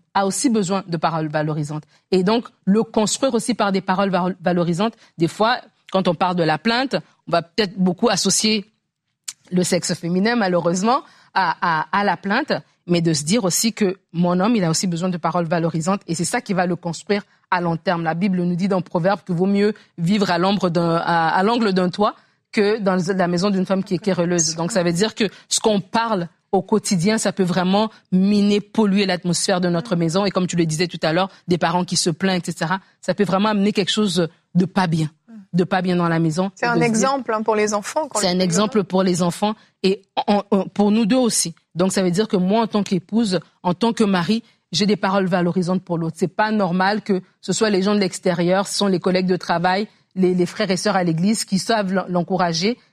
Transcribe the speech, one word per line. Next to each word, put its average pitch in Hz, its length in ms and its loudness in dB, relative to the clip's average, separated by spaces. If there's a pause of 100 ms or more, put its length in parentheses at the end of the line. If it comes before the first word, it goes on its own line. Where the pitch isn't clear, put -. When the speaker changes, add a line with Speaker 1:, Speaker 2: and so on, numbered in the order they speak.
(140)
Speaker 1:
a 196 120 2
aussi 196 240 0
besoin 196 380 0
de 170 100 -6
paroles 156 300 -2
valorisantes. 151 560 -4 (280)
Et 190 120 4
donc, 220 240 0 (180)
le 214 180 4
construire 226 500 0
aussi 233 220 -2
par 202 160 0
des 190 100 0
paroles 190 280 0
va-, 180 200 0 (100)
valorisantes. 175 540 0 (240)
Des 165 100 2
fois, 226 320 0 (320)
quand 190 160 2
on 175 80 2
parle 180 200 0
de 175 80 2
la 156 140 2
plainte, 233 380 -2 (320)
on - 40 -8
va 170 100 2
peut-être 196 360 -4
beaucoup 185 320 0
associer 208 560 0 (840)
le 180 120 0
sexe 175 320 -2
féminin, 185 400 0
malheureusement, 185 680 0 (320)
à, 180 280 0
à, 165 300 0
à 202 120 0
la 180 140 0
plainte, 220 360 -2 (320)
mais 175 160 2
de 165 120 2
se 151 100 -4
dire 190 200 0
aussi 196 300 -2
que 190 240 -2 (160)
mon 175 260 2
homme, 226 160 2
il 196 80 0
a 165 60 0
aussi 160 180 -2
besoin 170 220 -2
de 175 80 -4
paroles 170 280 -2
valorisantes 170 600 -2
et 165 80 -4
c'est 170 100 -4
ça 240 160 -4
qui - 120 -6
va 180 120 0
le 180 100 -2
construire 185 480 -4 (260)
à 180 120 0
long 170 160 -2
terme. 170 260 -2
La 160 100 -2
Bible 180 300 0
nous 180 120 0
dit 185 120 -2
dans 185 140 0
Proverbe 185 440 -2
qu'il 180 100 -4
vaut 180 100 0
mieux 202 280 2 (240)
vivre 175 340 0
à 175 60 2
l'ombre 190 320 0
d'un, 170 260 0
à, 165 340 0
à 185 140 2
l'angle 220 300 2
d'un 180 160 2
toit 208 260 0 (360)
que 214 280 2
dans 190 180 2 (180)
la 185 120 2
maison 175 220 0
d'une 190 160 0
femme 190 180 0
qui 190 120 -6
est 160 40 0
querelleuse. 175 560 0
Donc, 165 160 -4
ça 180 120 0
veut 175 100 0
dire 208 220 0
que 220 100 0 (220)
ce - 120 -2
qu'on 208 200 2
parle 220 480 -2 (240)
au 185 100 2
quotidien, 208 560 0
ça 214 160 -2
peut 196 100 0
vraiment 185 460 2 (220)
miner, 202 500 4
polluer 202 440 2
l'atmosphère 180 560 0
de 180 80 0
notre 170 260 -2
maison. 170 300 0
Et 190 60 -2
comme 185 160 0
tu - 80 -4
le 170 100 2
disais 160 220 -2
tout 170 160 -10
à 156 100 0
l'heure, 185 160 0 (180)
des 175 100 2
parents 170 260 0
qui 180 140 -4
se - 120 0
plaignent, 185 360 0
et 175 60 -6
cetera, 180 280 -4 (220)
ça 180 120 -2
peut 202 120 0
vraiment 196 240 0
amener 208 240 0
quelque - 180 -2
chose 180 360 0 (280)
de 185 100 4
pas 185 220 0
bien, 160 220 0 (440)
de 175 120 2
pas 185 160 0
bien 180 160 0
dans 170 100 2
la 165 120 2
maison. 165 360 0
Speaker 2:
C'est - 100 -4
Speaker 1:
Et 240 40 2
Speaker 2:
un - 60 2
Speaker 1:
de - 40 2
se - 20 -
dire 240 80 2
Speaker 2:
exemple, 247 440 0
hein, 220 100 -2
pour 220 120 2
les 208 180 0
enfants, 277 360 -2
quand 214 100 -2
Speaker 1:
C'est 196 80 0
Speaker 2:
les 180 80 2
Speaker 1:
un 185 40 2
exemple 190 440 2
pour 185 200 0
les 180 180 0
enfants. 208 340 -2 (280)
Et 190 180 0 (140)
en, 208 360 2
en, 196 160 2
pour 208 240 2
nous 226 140 2
deux 208 120 2
aussi. 226 360 0 (220)
Donc, 185 180 0
ça 202 80 0
veut 180 100 2
dire 208 160 0
que 202 100 0
moi, 190 240 2
en 220 60 0
tant 208 160 -2
qu'épouse, 196 560 -2 (240)
en 180 100 0
tant 233 200 0
que 226 100 0
mari, 196 400 0 (280)
j'ai 180 140 0
des 202 120 2
paroles 196 300 0
valorisantes 180 560 0
pour 170 140 -4
l'autre. 165 220 -4
C'est 185 140 0
pas 214 180 0
normal 196 500 0
que 180 200 -2 (200)
ce 190 120 -2
soit 220 160 2
les 190 120 2
gens 208 120 2
de 208 60 2
l'extérieur, 180 680 0
ce - 80 -8
sont 202 120 0
les 185 120 2
collègues 185 280 0
de 180 100 0
travail, 180 500 -2 (280)
les, 185 180 2
les 180 120 2
frères 196 260 -2
et 185 60 0
sœurs 202 200 0
à 185 60 2
l'église 175 420 0
qui 190 140 -2
savent 208 340 0
l'en-, 180 160 0
l'encourager. 180 680 0 (160)